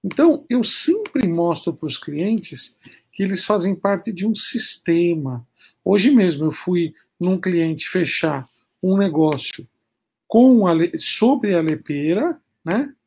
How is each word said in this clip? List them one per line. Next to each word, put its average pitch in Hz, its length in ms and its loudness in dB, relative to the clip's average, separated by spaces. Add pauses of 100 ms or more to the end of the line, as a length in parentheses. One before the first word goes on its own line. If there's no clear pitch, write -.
Então, 277 480 2
eu 247 140 0
sempre 349 640 0
mostro 170 460 0
pros 139 240 -6
clientes 170 800 -6 (340)
que - 100 -8
eles 196 220 -2
fazem 196 320 0
parte 196 380 -4
de 180 120 -6
um 220 80 0
sistema. 165 1120 -2 (380)
Hoje 208 260 4
mesmo 175 360 4
eu 156 80 0
fui 175 420 -2 (240)
num 180 200 0
cliente 165 500 -2
fechar 151 600 -2 (320)
um 190 160 0
negócio 156 680 0 (600)
com 240 380 6
a 175 80 2
Le-, 165 240 0
sobre 226 560 0
a 170 80 2
Lepeira, 160 800 -2 (220)
né? 262 320 -4 (120)